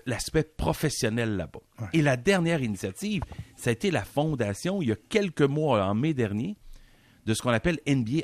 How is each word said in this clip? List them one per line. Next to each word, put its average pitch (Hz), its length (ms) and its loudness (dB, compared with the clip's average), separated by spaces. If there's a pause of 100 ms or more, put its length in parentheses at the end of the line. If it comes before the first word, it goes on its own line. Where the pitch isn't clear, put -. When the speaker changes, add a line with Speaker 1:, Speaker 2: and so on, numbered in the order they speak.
Speaker 1:
l'aspect 131 380 -2
professionnel 120 920 -2
là-bas. 82 240 -8 (200)
Speaker 2:
Ouais. 110 140 -8
Speaker 1:
Et 160 80 4
la 139 160 2
dernière 170 440 2
initiative, 123 640 -4 (320)
ça - 140 -2
a 117 40 2
été 185 180 0
la 123 120 0
fondation, 147 800 -2
il 131 80 0
y - 20 2
a 107 40 2 (140)
quelques 202 320 2
mois, 139 440 2
en 98 80 0
mai 139 200 2
dernier, 120 440 -2 (680)
de 110 80 2
ce - 80 0
qu'on 123 100 0
appelle 151 340 0
N 135 180 2
B 131 200 0